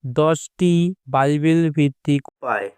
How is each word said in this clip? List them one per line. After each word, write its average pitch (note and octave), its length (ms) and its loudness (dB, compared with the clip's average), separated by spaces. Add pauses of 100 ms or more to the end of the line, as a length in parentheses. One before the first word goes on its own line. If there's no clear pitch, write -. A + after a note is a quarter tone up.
দশটি E3+ 880 0 (140)
বাইবেল D3 640 0
ভিত্তিক C#3+ 580 -2
উপায় G#2 500 -6